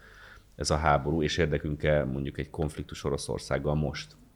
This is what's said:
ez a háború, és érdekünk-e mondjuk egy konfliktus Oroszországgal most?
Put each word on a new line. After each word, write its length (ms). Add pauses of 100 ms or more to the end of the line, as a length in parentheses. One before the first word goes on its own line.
(560)
ez 140
a 60
háború, 460
és 140
érdekünk-e 680
mondjuk 340
egy 120
konfliktus 540
Oroszországgal 680
most? 420 (200)